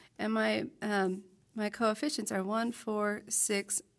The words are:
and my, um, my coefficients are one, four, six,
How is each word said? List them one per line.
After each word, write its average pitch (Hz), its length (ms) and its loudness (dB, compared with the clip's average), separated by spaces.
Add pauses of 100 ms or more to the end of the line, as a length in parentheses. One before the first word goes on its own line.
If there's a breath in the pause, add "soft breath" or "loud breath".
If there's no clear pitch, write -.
(180 loud breath)
and 214 140 -2
my, 220 340 2 (160)
um, 196 400 0 (320)
my 208 160 0
coefficients 214 600 0
are 190 100 2
one, 226 300 0
four, 208 560 -2
six, 202 540 0 (160)